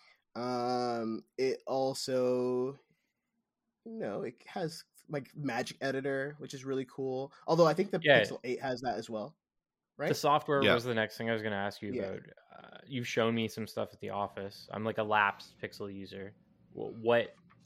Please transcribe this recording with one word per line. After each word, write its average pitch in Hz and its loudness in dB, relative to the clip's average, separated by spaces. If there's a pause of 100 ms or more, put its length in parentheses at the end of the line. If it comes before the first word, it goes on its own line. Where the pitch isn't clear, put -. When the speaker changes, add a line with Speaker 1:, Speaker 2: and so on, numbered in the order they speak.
(360)
Speaker 1:
Um, 123 -2 (120)
it 131 0
also, 127 0 (1080)
you 226 -12
know, 131 -4
it 127 -10
has, 165 -6 (260)
like, 143 -8
Magic 123 -4
Editor, 135 -2
which 139 -12
is 131 -12
really 135 -2
cool. 135 -6 (140)
Although 165 8
I 156 6
think 208 0
the 175 0
Speaker 2:
Yeah. 135 8
Speaker 1:
Pixel - -8
eight 127 -4
has 127 -4
that 120 -2
as 113 -8
well, 113 -8 (680)
right? 156 0
Speaker 2:
The 139 2
software 147 4
Speaker 3:
Yeah. 135 8
Speaker 2:
was 117 2
the 123 -2
next 110 0
thing 113 -4
I 113 2
was 107 -2
gonna 107 -2
ask 101 -4
you 104 -6
Speaker 1:
Yeah. - -4
Speaker 2:
about. 98 -6 (340)
Uh, - -20
you've 123 -6
shown 117 2
me 113 0
some 107 -6
stuff - -6
at - -20
the 104 -8
office. 101 -6
I'm, 104 -6
like, 110 -2
a 110 2
lapsed 107 2
Pixel 101 -10
user. 98 -12 (380)
Wh-, 107 -8
what, 117 2 (300)